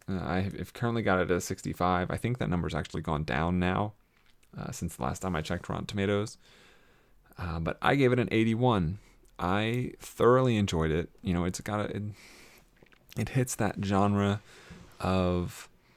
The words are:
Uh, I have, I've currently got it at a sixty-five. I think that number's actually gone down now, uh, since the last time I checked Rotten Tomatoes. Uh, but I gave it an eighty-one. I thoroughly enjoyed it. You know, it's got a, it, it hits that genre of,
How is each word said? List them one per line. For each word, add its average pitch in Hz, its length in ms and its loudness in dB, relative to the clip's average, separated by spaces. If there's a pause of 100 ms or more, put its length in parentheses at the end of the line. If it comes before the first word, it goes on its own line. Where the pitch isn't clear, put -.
Uh, - 140 -4
I 90 160 -2
have, 98 200 -2
I've - 140 -10
currently 117 300 -2
got 92 160 4
it 87 100 2
at 87 80 2
a 90 40 -4
sixty-five. 90 680 -2
I 82 80 -2
think 123 220 -2
that 107 100 -2
number's 82 240 -2
actually 82 280 -6
gone 78 220 -2
down 82 360 0
now, 98 340 0 (680)
uh, - 120 -8
since 87 240 -8
the - 80 -8
last - 180 -4
time 92 140 -4
I 78 60 -2
checked 87 280 -6
Rotten 95 160 -6
Tomatoes. 101 520 -2 (1040)
Uh, 82 200 -4
but - 240 -2
I 127 100 4
gave 135 180 6
it 127 80 4
an 113 120 0
eighty-one. 110 640 2 (400)
I 110 640 -2
thoroughly 123 580 4
enjoyed 85 320 2
it. 78 220 0 (100)
You 87 140 0
know, 87 100 2
it's 90 160 -4
got 104 200 -4
a, - 140 -6
it, 104 80 -6 (1120)
it 110 140 -4
hits 123 260 0
that 101 280 -2
genre 101 580 2 (580)
of, 90 720 0 (280)